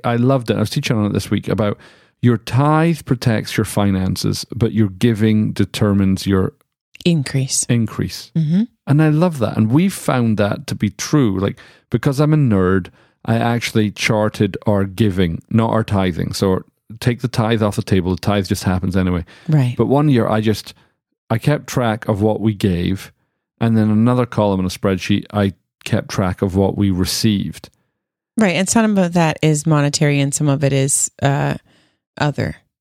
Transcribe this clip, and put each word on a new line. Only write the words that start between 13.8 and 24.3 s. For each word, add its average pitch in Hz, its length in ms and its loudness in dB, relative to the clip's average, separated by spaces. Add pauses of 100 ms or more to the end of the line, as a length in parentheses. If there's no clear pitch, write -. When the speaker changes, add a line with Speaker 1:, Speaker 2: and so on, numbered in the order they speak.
Speaker 1:
charted 107 640 0 (100)
our 101 180 2
giving, 95 560 0 (100)
not 113 200 2
our 110 140 0
tithing. 92 480 -2
So 95 320 0 (360)
take 120 200 -2
the 131 80 -4
tithe 113 340 0
off 104 140 0
the 107 60 -4
table. 92 320 0
The 87 60 -8
tithe 101 260 0
just - 180 -4
happens 92 320 -2
anyway. 90 280 -2 (240)
Speaker 2:
Right. 131 280 2
Speaker 1:
But 117 100 0
one 143 220 2
year 120 200 2
I 110 120 0
just, 107 340 -2 (560)
I 117 80 0
kept 147 300 -2
track 113 400 -2
of 101 140 0
what 107 180 0
we 104 140 0
gave. 92 580 -2 (480)
And 113 160 2
then 107 140 2
another 120 360 2
column 101 340 0